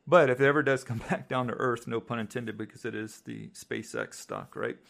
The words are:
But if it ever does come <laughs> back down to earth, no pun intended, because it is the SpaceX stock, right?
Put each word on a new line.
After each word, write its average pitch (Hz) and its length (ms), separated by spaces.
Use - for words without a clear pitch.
But 147 220
if 123 100
it 139 60
ever 143 160
does 135 220
come 113 160
<laughs> - 100
back 139 180
down 127 200
to 110 60
earth, 120 340
no 117 120
pun 117 200
intended, 110 360
because 110 300
it 110 80
is 107 280
the 110 260
SpaceX - 640
stock, - 420
right? 60 220